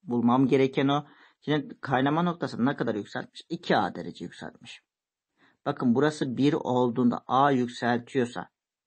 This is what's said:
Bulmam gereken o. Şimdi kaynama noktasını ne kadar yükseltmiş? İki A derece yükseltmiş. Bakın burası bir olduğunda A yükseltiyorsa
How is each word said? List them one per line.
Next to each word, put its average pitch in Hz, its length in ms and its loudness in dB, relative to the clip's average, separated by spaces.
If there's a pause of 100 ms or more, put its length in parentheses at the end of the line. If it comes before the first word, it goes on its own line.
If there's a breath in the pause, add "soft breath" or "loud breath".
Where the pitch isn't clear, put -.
Bulmam 120 460 2
gereken 135 400 2
o. 143 180 0 (340 soft breath)
Şimdi 143 400 -4
kaynama 139 420 0
noktasını 147 440 -2
ne 143 100 0
kadar 120 180 -2
yükseltmiş? - 540 -10
İki 175 280 -2
A 98 180 0
derece - 300 -12
yükseltmiş. - 580 -16 (840 soft breath)
Bakın 135 280 2
burası 143 420 0
bir 139 160 2
olduğunda 123 760 0
A 135 240 4
yükseltiyorsa 120 1000 -2 (380)